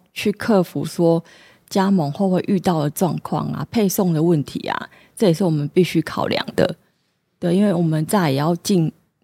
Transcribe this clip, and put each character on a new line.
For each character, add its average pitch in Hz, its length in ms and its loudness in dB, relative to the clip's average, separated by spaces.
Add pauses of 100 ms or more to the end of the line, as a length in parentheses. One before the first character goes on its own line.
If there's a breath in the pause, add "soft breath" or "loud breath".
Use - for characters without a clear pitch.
(120)
去 208 200 -2
克 196 300 2
服 147 220 -4
说 165 380 2 (460 loud breath)
加 196 220 0
盟 160 200 2
后 196 180 -2
会 180 200 0
遇 196 100 0
到 160 240 0
的 147 80 -2
状 156 280 -2
况 - 340 -6
啊， - 180 -8
配 208 180 0
送 180 240 0
的 156 100 0
问 165 220 2
题 - 240 -10
啊， - 200 -6 (280 soft breath)
这 226 100 2
也 165 80 4
是 175 80 -2
我 175 80 2
们 147 240 -2
必 185 80 6
须 165 180 2
考 - 260 -4
量 - 280 -4
的。 - 220 0 (640)
对， 175 180 0
因 202 80 4
为 202 100 2
我 175 80 0
们 156 240 0
再 175 240 2
也 135 60 0
要 156 200 0
进 170 340 0 (340)